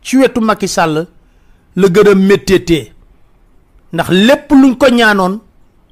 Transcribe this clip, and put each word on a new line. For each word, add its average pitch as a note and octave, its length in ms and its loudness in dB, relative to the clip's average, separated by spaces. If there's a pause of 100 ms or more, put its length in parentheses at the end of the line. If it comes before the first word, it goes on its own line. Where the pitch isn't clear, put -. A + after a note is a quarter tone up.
ci - 160 -4
wetu B3+ 240 0
Macky G#3+ 260 -4
Sall E3 400 -4 (680)
la F#3 120 2
gën G3 200 2
a G#3 80 4
méttéetee, F#3+ 760 -2 (1000)
ndax E3 160 -6
lépp A3 420 0
luñ C4+ 260 4
ko C#4 120 0
ñaanoon G#3 500 0 (520)